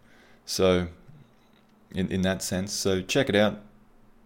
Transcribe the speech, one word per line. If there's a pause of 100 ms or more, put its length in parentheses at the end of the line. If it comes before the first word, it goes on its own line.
(460)
So, (1040)
in,
in
that
sense.
So
check
it
out. (680)